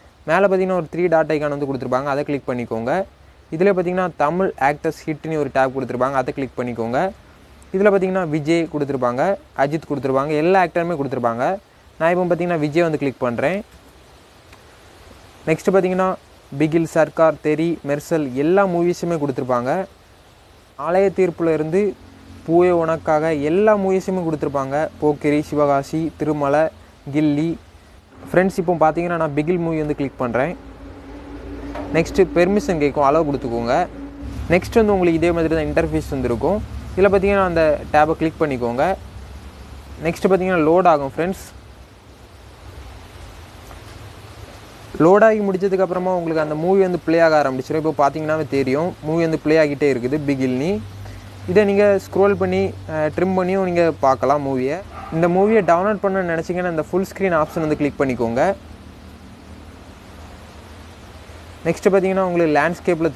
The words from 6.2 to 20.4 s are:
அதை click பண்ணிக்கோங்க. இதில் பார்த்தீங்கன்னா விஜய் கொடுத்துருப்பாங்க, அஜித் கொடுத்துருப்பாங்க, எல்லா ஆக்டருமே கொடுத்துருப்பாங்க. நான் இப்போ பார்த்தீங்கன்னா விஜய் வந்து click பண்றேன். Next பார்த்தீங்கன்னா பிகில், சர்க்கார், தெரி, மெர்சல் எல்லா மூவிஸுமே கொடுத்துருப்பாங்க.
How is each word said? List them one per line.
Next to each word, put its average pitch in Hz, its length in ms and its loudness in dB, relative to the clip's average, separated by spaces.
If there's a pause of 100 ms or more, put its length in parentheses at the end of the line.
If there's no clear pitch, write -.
அதை 139 160 -6
click 135 220 -6
பண்ணிக்கோங்க. 120 400 -4 (760)
இதில் 202 160 4
பார்த்தீங்கன்னா 190 320 2 (120)
விஜய் 160 280 2 (100)
கொடுத்துருப்பாங்க, 135 480 -2 (420)
அஜித் 147 260 -6
கொடுத்துருப்பாங்க, 139 440 0 (100)
எல்லா 185 220 4
ஆக்டருமே 170 340 -4
கொடுத்துருப்பாங்க. 120 440 -2 (560)
நான் 165 140 2
இப்போ 180 160 2
பார்த்தீங்கன்னா 170 360 0
விஜய் 160 220 2
வந்து 151 160 -2
click 135 220 -2
பண்றேன். 127 340 -2 (1900)
Next 160 240 0
பார்த்தீங்கன்னா 185 360 2 (520)
பிகில், 160 340 2
சர்க்கார், 156 420 2 (100)
தெரி, 156 220 0 (200)
மெர்சல் 147 360 -2 (200)
எல்லா 190 280 4
மூவிஸுமே 170 500 0
கொடுத்துருப்பாங்க. 127 480 -2 (1080)